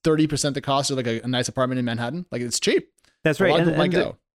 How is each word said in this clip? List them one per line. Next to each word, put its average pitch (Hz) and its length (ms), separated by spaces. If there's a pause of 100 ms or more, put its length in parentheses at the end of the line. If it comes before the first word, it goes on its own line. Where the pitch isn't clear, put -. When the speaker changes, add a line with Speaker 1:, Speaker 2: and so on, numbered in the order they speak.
Speaker 1:
thirty 156 240
percent 147 260
the 131 80
cost 139 300
of, 131 60
like, 120 100
a, 113 140
a 117 60
nice 123 200
apartment 127 320
in 123 60
Manhattan? 120 440
Like, 123 120
it's 120 180
cheap. - 300 (340)
Speaker 2:
That's 156 160
Speaker 1:
A 190 60
Speaker 2:
right. 175 60
Speaker 1:
lot 165 100
of 175 60
Speaker 2:
And, 156 80
Speaker 1:
people - 20
might 170 80
Speaker 2:
and 180 80
the, - 180
Speaker 1:
go. - 60 (180)